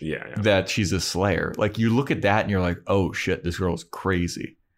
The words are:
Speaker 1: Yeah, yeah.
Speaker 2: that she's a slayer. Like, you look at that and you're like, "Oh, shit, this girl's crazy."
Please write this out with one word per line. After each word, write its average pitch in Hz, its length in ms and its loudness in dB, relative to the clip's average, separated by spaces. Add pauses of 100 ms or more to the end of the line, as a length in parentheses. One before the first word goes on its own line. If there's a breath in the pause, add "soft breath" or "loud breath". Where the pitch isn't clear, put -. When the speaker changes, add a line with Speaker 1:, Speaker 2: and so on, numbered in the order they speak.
Speaker 1:
Yeah, 73 280 -6
yeah. - 140 -12
Speaker 2:
that 98 260 4
she's 92 240 0
a 92 80 0
slayer. 87 560 0
Like, 104 220 0
you 113 160 2
look 135 160 2
at 95 120 -2
that 101 200 4
and 92 80 -2
you're 95 100 2
like, 87 180 0 (100)
"Oh, 95 240 2
shit, - 320 -2
this 85 140 -4
girl's 87 260 -2
crazy." - 720 -4 (220)